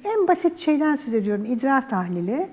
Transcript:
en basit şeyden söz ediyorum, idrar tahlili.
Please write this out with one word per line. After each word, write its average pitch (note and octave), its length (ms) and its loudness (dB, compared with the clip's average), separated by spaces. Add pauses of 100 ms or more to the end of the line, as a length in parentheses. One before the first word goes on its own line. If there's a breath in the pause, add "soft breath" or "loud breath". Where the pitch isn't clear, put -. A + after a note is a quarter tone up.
en G#4 240 0
basit E4+ 320 2
şeyden D4+ 360 2
söz A#3+ 180 -6
ediyorum, G#3 320 0
idrar C4 440 0
tahlili. F#3 640 -2